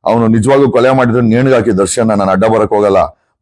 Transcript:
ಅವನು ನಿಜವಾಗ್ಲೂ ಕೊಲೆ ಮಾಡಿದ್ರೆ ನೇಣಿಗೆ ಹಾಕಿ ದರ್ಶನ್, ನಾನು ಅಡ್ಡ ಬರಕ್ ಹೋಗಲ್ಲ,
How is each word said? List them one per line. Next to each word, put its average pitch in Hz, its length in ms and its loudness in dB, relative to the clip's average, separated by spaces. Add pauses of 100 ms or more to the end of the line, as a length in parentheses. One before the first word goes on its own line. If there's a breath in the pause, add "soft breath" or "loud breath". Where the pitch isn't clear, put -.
ಅವನು 113 220 0
ನಿಜವಾಗ್ಲೂ 123 440 2
ಕೊಲೆ 123 200 0
ಮಾಡಿದ್ರೆ 123 320 0
ನೇಣಿಗೆ 123 320 0
ಹಾಕಿ 113 240 0
ದರ್ಶನ್, 110 280 -2
ನಾನು 101 240 0
ಅಡ್ಡ 95 140 0
ಬರಕ್ 110 260 0
ಹೋಗಲ್ಲ, 98 520 0 (200)